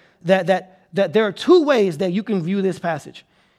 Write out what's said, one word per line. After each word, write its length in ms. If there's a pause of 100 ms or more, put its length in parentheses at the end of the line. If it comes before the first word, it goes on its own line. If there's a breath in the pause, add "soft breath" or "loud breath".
(240 soft breath)
That, 240
that, 460
that 200
there 140
are 40
two 340
ways 340
that 140
you 100
can 180
view 220
this 160
passage. 460 (340)